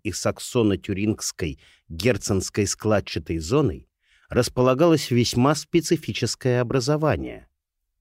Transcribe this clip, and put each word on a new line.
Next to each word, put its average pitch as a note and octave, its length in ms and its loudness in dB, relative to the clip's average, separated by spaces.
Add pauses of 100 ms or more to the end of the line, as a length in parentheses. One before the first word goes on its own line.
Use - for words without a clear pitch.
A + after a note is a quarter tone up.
и G2+ 80 -4
саксоно-тюрингской G2+ 1500 -2 (280)
герценской F#2+ 800 0
складчатой F#2+ 720 -2
зоной, E2+ 500 -2 (420)
располагалось C3 840 2
весьма B2 440 2
специфическое B2+ 1040 -2
образование — B2 880 -2 (540)